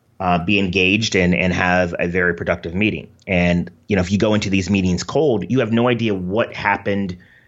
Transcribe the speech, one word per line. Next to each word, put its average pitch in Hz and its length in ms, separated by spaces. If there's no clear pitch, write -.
uh, 87 240
be 101 140
engaged 98 560
and, 90 200
and 90 180
have 90 460
a 85 100
very 90 260
productive 85 400
meeting. 95 340
And, 87 440
you 101 80
know, 90 60
if 87 80
you 101 80
go 107 160
into 101 160
these 95 180
meetings 92 360
cold, 120 440
you 127 120
have 113 120
no 117 160
idea 117 260
what 95 400
happened 101 640